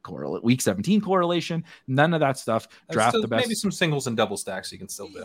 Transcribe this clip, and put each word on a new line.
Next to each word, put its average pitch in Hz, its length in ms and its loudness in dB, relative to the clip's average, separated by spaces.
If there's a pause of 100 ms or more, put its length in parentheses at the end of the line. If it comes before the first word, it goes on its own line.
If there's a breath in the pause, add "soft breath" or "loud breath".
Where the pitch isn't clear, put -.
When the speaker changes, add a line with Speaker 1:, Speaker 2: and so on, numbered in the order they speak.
Speaker 1:
correla-, 73 400 -8
week 120 180 4
seventeen 110 400 2
correlation. 175 640 0 (240 loud breath)
None 143 260 4
of 165 60 2
that 139 200 2
stuff. 113 280 -2 (220 soft breath)
Speaker 2:
There's 165 80 -4
Speaker 1:
Draft 113 160 6
Speaker 2:
still 226 100 2
Speaker 1:
the - 60 -4
best. 240 180 0
Speaker 2:
maybe 226 80 -4
some 202 160 -2
singles 151 380 0
and 117 80 -2
double 104 200 2
stacks 95 360 -8
you 95 60 -16
can 95 100 -14
still 98 180 -12
do. 90 180 -16